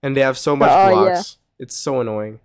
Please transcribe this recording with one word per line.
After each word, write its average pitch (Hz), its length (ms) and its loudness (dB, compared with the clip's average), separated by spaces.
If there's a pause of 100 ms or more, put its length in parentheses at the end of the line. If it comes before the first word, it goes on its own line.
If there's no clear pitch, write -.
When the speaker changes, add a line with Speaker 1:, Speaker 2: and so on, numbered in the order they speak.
Speaker 1:
and 139 120 -4
they 135 60 0
have 135 160 0
so 147 180 -2
much 143 160 2
Speaker 2:
Oh, 190 180 4
yeah. 185 40 4 (200)
Speaker 1:
blocks. 180 240 -6 (200)
It's - 180 -12
so 135 260 -4
annoying. 107 440 -8